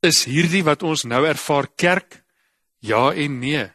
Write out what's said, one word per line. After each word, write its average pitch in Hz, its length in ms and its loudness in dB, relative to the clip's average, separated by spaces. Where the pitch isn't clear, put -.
Is 165 240 2
hierdie 170 400 0
wat 151 180 2
ons 156 220 -4
nou 123 220 0
ervaar 143 500 -2
kerk? - 460 -2
Ja 117 320 2
en 147 260 -4
nee. 127 360 -4